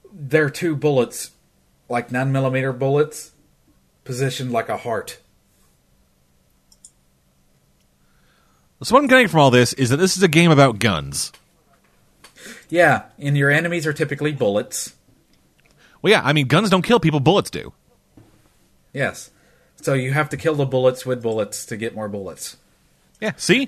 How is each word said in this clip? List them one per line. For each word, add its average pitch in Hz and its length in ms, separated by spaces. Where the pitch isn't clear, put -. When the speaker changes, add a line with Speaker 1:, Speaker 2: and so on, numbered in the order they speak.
Speaker 1:
They're 151 380
two 160 260
bullets, 139 560
like, - 240
nine 131 200
millimeter 131 420
bullets, 139 580
positioned 127 480
like 113 180
a 107 80
heart. - 420
Speaker 2:
So - 140
what 277 60
I'm 285 60
getting 254 200
from 156 140
all 135 100
this 123 220
is 127 160
that 135 80
this 185 180
is 185 80
a 190 60
game 165 220
about 135 280
guns. 76 540
Speaker 1:
Yeah, 156 340
and 143 200
your 143 120
enemies 165 360
are 156 80
typically 147 380
bullets. 107 640
Speaker 2:
Well, 190 100
yeah, 214 120
I 135 80
mean, 147 160
guns 185 220
don't 180 140
kill 233 160
people, 160 200
bullets 160 300
do. - 240
Speaker 1:
Yes. - 380
So 143 140
you 131 180
have 147 160
to 147 80
kill 156 180
the 143 100
bullets 127 400
with 127 160
bullets 110 440
to 117 120
get 113 180
more 107 120
bullets. 98 500
Speaker 2:
Yeah, 214 160
see? 254 320